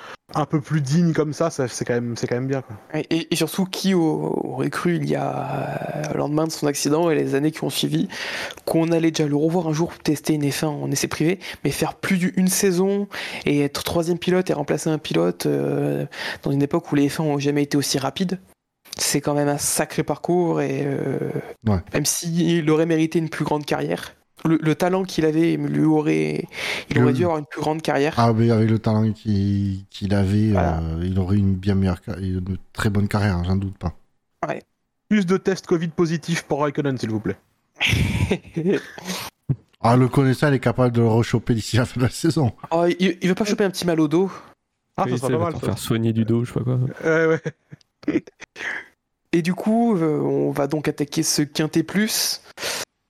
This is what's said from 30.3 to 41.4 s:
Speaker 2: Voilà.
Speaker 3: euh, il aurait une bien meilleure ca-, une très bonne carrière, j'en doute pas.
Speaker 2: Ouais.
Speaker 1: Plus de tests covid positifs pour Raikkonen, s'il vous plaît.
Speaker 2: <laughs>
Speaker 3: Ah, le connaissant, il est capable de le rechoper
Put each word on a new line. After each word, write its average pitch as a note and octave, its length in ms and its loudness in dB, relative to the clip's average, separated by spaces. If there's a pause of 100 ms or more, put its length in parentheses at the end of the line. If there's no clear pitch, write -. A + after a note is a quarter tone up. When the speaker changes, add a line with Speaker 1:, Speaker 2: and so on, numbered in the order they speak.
Speaker 2:
Voilà. - 280 2
Speaker 3:
euh, D#2+ 240 -4
il F#2 140 0
aurait F#2+ 180 2
une G2 180 4
bien F#2+ 200 0
meilleure F#2+ 300 2
ca-, - 160 -10
une F#2 360 -4 (160)
très - 180 -2
bonne G2+ 180 2
carrière, G2+ 360 0
j'en F#2 120 0
doute G2 220 -4
pas. E2+ 160 -6 (540)
Speaker 2:
Ouais. - 140 -6 (460)
Speaker 1:
Plus G#3 180 2
de F#3+ 120 4
tests F#3 280 -2
covid F3 220 0
positifs E3 560 -2
pour D3 180 -2
Raikkonen, C#3+ 360 0
s'il A2+ 120 -4
vous G#2+ 100 -2
plaît. - 160 -4 (440)
Speaker 2:
<laughs> - 1000 0 (1000)
Speaker 3:
Ah, A#2 160 4
le B2+ 120 6
connaissant, C3+ 400 4
il C#3+ 60 4
est B2+ 40 2
capable A#2+ 360 2
de A#2 60 4
le A#2 60 6
rechoper A2+ 480 2